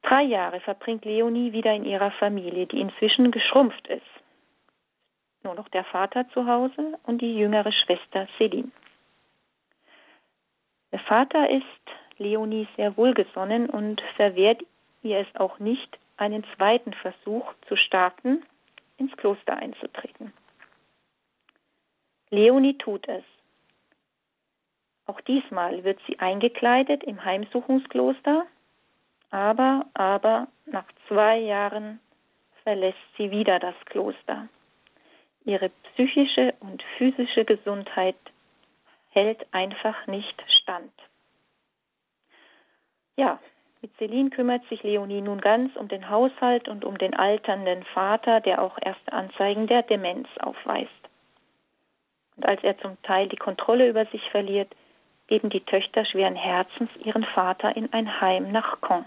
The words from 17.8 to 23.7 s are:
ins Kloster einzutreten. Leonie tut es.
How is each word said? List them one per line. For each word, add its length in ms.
ins 180
Kloster 400
einzutreten. 800
Leonie 460
tut 300
es. 160